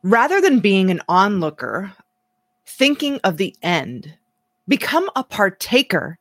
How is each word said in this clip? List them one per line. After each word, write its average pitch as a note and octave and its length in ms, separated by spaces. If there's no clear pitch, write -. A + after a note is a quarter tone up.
Rather A#3+ 360
than C#4+ 220
being F#3+ 280
an F3 200
onlooker, F3+ 800
thinking C#4 600
of F3+ 100
the F3+ 260
end, C#3+ 520
become E4+ 480
a C4 120
partaker F#3+ 960